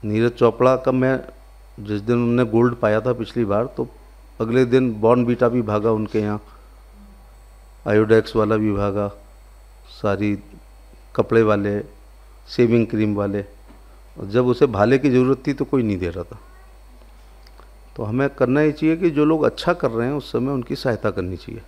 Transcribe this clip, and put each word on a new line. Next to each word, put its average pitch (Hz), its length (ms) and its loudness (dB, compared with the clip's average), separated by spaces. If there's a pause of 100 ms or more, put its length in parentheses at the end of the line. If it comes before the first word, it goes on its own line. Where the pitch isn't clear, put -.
नीरज 110 280 0
चोपड़ा 127 440 2
का 127 160 -2
मैं 131 280 0 (600)
जिस 104 200 -6
दिन 117 160 0
उन्होंने 120 340 0
गोल्ड 117 240 4
पाया 107 260 0
था 123 120 -2
पिछली 117 320 -4
बार, 101 220 -2
तो 123 220 -8 (520)
अगले 117 240 2
दिन 127 300 2
बॉर्नवीटा 120 540 2
भी 120 140 0
भागा 107 280 0
उनके 107 300 -2
यहाँ, 104 220 -4 (1500)
Iodex 110 480 2
वाला 107 200 2
भी 107 160 0
भागा, 101 360 -2 (800)
सारी 101 500 -4 (760)
कपड़े 113 260 2
वाले, 104 380 0 (680)
shaving 117 380 2
cream 107 300 -2
वाले, 101 260 -4 (760)
और 107 80 -12
जब 120 200 0
उसे 123 200 2
भाले 113 320 4
की 139 120 2
ज़रूरत 127 360 2
थी 147 60 -2
तो 131 120 -4
कोई 131 180 0
नहीं 104 160 -2
दे 87 100 -4
रहा 87 160 -8
था। - 140 -18 (1600)
तो 123 60 -10
हमें 127 280 -2
करना 135 300 2
ही 151 120 2
चाहिए 156 240 0
कि 175 140 0
जो 147 140 2
लोग 156 180 2
अच्छा 143 300 -2
कर 165 180 -2
रहे 117 180 -2
हैं 143 60 -4
उस - 180 -10
समय 127 200 -2
उनकी 135 240 -6
सहायता 110 340 -4
करनी 92 260 -6
चाहिए। 107 320 -16